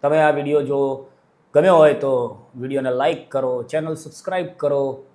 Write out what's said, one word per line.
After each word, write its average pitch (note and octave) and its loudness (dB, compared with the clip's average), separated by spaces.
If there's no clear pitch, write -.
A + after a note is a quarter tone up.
તમે D3+ 2
આ D3+ 4
વીડિયો C#3+ 0
જો C3+ -4
ગમ્યો F3 6
હોય D#3 8
તો B2 -2
વીડિયોને C3 -4
લાઈક C#3 -4
કરો, B2+ -4
ચેનલ D#3 -6
સબસ્ક્રાઇબ F3+ -8
કરો C#3 -4